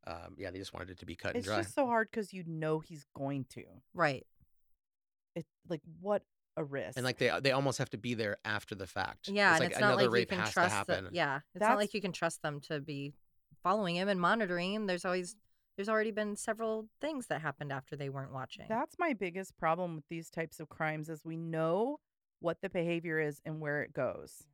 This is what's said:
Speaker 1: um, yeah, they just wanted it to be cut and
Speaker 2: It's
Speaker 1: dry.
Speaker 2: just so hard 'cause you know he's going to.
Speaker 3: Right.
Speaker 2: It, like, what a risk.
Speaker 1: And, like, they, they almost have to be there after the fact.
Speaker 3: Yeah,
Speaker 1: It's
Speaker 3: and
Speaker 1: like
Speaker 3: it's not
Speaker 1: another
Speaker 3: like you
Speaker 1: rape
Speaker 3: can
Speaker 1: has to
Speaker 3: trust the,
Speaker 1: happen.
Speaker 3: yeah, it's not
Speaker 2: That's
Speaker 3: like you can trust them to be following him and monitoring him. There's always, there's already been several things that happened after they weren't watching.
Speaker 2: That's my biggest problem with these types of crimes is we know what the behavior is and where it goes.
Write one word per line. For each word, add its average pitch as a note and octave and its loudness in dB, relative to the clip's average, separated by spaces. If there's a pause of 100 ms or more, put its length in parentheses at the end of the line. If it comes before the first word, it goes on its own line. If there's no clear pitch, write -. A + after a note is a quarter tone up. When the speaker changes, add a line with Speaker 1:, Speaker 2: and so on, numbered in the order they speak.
Speaker 1:
um, F2 -10
yeah, F#2 -6
they F2+ -8
just F#2+ -10
wanted F2+ -8
it F2+ -12
to - -14
be F2 -8
cut - -4
and - -4
Speaker 2:
It's B3 -6
Speaker 1:
dry. G#2 2
Speaker 2:
just - -4
so C#4+ 4
hard A#3 2
'cause G#3+ -6
you F#3 -8
know D#3 0
he's D#3 -14
going C#3 -4
to. - -12 (280)
Speaker 3:
Right. D3+ 2 (1080)
Speaker 2:
It, E3+ -6 (220)
like, D#3 -4 (180)
what G3+ 0 (340)
a D#3+ 0
risk. C3 -4
Speaker 1:
And, B2+ 0
like, B2+ 0
they, B2 6 (100)
they C3+ 4
almost C3+ 4
have C3 -2
to B2 -6
be A#2 -2
there G#2+ 0
after G#2+ -4
the F#2 -6
fact. - -4
Speaker 3:
Yeah, G3+ 6
Speaker 1:
It's D#3+ 8
Speaker 3:
and C3 6
Speaker 1:
like F3 2
Speaker 3:
it's - 0
not G#3 6
Speaker 1:
another - 6
Speaker 3:
like B2+ 6
you A2 2
Speaker 1:
rape A#2+ 4
Speaker 3:
can F#3+ 0
Speaker 1:
has G#2+ 2
to - -6
Speaker 3:
trust E3+ 4
the, F3 0
Speaker 1:
happen. - -4
Speaker 3:
yeah, D3 0 (160)
it's F3+ -4
not G#3 6
Speaker 2:
That's A#3 6
Speaker 3:
like G#3 0
you G#3 -2
can F#3+ -2
trust - -2
them D3 -4
to D3+ -4
be C#3+ -6 (480)
following F#3 2
him F#3 2
and F#3+ 4
monitoring F3+ 2
him. G#3+ -2
There's F3+ 0
always, F3+ 0 (400)
there's G3 -4
already A3 2
been G#3 -2
several A3 -2 (100)
things C#4+ -4
that D3 -2
happened C#3+ -4
after C3+ -6
they C#3 -4
weren't C3+ -8
watching. - -10
Speaker 2:
That's B3 -2
my E4+ 2
biggest F#3+ -6
problem E3+ 2
with D3+ -10
these E3 -8
types E3 -6
of D#3 -10
crimes D#3 -2
is D#3 -10
we D#3+ -6
know E3 2 (400)
what E3 -2
the F#3+ -4
behavior E3+ 0
is D3 0
and D#3 -6
where D3 0
it - -10
goes. G2+ -2 (100)